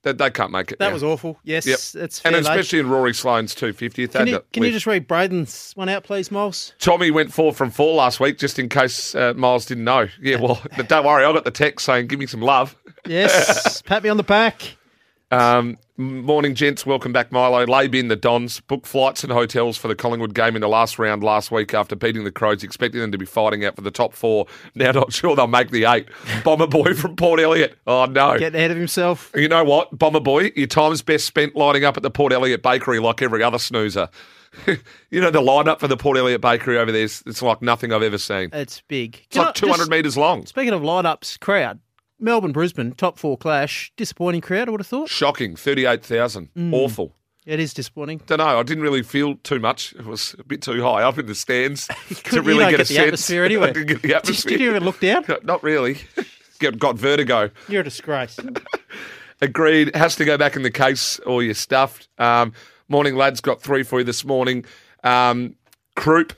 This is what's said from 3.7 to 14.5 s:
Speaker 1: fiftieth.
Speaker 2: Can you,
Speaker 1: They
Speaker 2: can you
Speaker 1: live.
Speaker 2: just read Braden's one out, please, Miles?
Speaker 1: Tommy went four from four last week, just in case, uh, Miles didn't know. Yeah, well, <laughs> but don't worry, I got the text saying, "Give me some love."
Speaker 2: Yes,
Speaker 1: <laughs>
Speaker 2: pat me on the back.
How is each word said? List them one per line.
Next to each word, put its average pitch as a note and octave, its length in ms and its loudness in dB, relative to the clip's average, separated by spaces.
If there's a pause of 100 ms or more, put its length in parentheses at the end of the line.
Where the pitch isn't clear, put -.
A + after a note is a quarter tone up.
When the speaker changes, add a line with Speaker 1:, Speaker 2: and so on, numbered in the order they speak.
Speaker 1:
fiftieth. A#2+ 400 -8
Speaker 2:
Can B2+ 140 2
you, B2 80 0
Speaker 1:
They - 40 -4 (140)
Speaker 2:
can A#3 100 0
you A#3+ 60 2
Speaker 1:
live. A#3 60 -2
Speaker 2:
just G3+ 100 -4
read F#3+ 240 -2
Braden's F3 640 -4
one F#3+ 160 -6
out, G3 160 -6
please, G3 260 -8
Miles? G3+ 480 -6
Speaker 1:
Tommy F3 320 4
went D3+ 220 0
four D#3 180 4
from C3+ 180 -2
four D#3 260 2
last B2+ 260 2
week, C#3+ 160 0
just C#3 220 -4
in B2 100 -6
case, C3 440 0
uh, B2 220 0
Miles B2 300 0
didn't A#2+ 180 -8
know. B2 240 2 (140)
Yeah, C3+ 160 0
well, A#2+ 320 0
<laughs> - 80 -10
but A#2+ 100 -4
don't D#3 180 4
worry, C#3+ 200 6
I D#3 80 4
got D#3 100 0
the A#2+ 80 -4
text - 340 -2
saying, B2 220 0
"Give C#3 100 -6
me C#3 100 -8
some A2+ 140 -10
love." C3+ 360 0 (280)
Speaker 2:
Yes, F3+ 760 0
Speaker 1:
<laughs> - 40 -20
Speaker 2:
pat G3+ 160 0
me G#3 60 -2
on G#3+ 80 2
the G#3 80 0
back. - 540 0 (540)